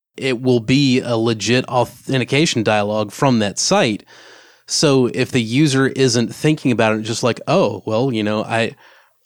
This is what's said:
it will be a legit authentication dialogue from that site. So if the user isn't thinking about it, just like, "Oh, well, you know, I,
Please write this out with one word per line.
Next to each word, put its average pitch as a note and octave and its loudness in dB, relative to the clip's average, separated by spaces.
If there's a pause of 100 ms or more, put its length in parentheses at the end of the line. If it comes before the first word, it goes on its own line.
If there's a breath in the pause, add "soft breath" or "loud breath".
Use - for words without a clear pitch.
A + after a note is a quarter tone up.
(160)
it B2+ -4
will B2+ 2
be C3 2
a A#2+ -2
legit A2+ 0
authentication B2+ -2
dialogue G#2+ 0
from C3 2
that G2+ -2
site. D3+ 0 (600 loud breath)
So C3+ 2
if A#2+ -2
the B2+ 0
user C3+ 2
isn't A#2+ 0
thinking D3+ 0
about A2 2
it, G#2+ -4
just A2+ -6
like, A#2 0
"Oh, A#2 0
well, A#2+ 0
you A2 -2
know, G#2 -2
I, A2+ -2 (520 soft breath)